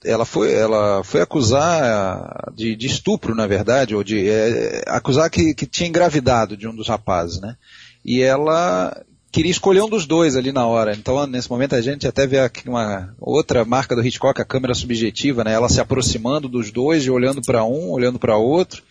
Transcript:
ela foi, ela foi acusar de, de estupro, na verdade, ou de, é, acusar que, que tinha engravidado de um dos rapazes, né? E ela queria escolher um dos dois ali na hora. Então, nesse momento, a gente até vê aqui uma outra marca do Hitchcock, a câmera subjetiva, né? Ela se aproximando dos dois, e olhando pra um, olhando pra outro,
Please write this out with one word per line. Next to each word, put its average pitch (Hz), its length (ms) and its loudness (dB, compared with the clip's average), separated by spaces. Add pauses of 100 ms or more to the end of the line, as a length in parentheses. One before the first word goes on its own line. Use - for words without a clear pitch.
ela 113 180 0
foi, - 300 0
ela 104 500 2
foi 147 180 -2
acusar 117 1300 0
de, 110 200 -4
de 117 120 -8
estupro, - 480 -2
na 110 120 0
verdade, 107 480 2
ou 101 80 0
de, 101 260 0
é, 107 580 0
acusar 139 420 2
que, 160 240 2
que - 120 -8
tinha 175 240 -4
engravidado 131 680 2
de 101 120 -12
um 113 80 -10
dos 110 120 -8
rapazes, 92 540 -2
né? 110 140 -12 (500)
E 123 160 2
ela 160 720 0 (360)
queria 165 200 0
escolher 190 300 4
um 220 80 0
dos 208 160 -2
dois 156 300 2
ali 131 160 -2
na 131 140 0
hora. 113 280 2
Então, 131 340 -2
nesse 123 220 -6
momento, 135 260 -2
a 120 60 2
gente 139 260 -4
até 139 180 2
vê 135 140 2
aqui 127 300 -2
uma 104 500 -4
outra 123 460 0
marca 127 300 0
do 117 100 2
Hitchcock, 131 360 0
a - 40 -4
câmera 127 280 -2
subjetiva, 117 680 -2
né? 110 100 0
Ela 117 160 4
se - 120 4
aproximando 123 680 -2
dos 120 240 -4
dois, 139 340 0
e 131 60 2
olhando 127 300 0
pra 117 240 2
um, 151 260 -4
olhando 123 260 0
pra 113 200 2
outro, 147 520 0